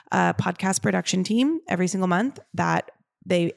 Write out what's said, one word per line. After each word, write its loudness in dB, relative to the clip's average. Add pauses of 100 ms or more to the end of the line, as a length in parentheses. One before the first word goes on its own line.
(120)
a 2
podcast -2
production 0
team 2 (100)
every 0
single -2
month 0 (160)
that 0 (360)
they 2